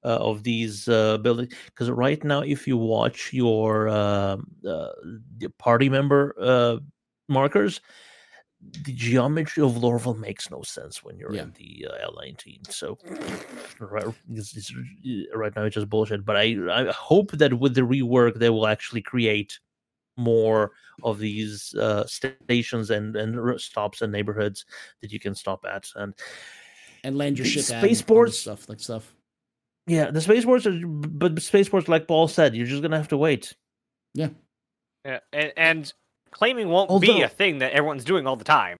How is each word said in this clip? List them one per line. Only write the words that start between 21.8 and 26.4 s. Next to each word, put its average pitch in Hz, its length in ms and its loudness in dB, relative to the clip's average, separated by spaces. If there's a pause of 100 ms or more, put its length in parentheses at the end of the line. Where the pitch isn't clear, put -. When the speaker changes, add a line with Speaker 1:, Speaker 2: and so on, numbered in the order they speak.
Speaker 1:
stations 120 840 -4
and, 107 240 -2
and 110 240 -4
r-, 120 200 -2
stops - 440 -6
and 110 100 -4
neighborhoods 104 520 -4 (360)
that 104 120 -16
you 107 80 -12
can 101 160 -8
stop - 280 -10
at. 95 300 -10
And 101 180 -10 (920)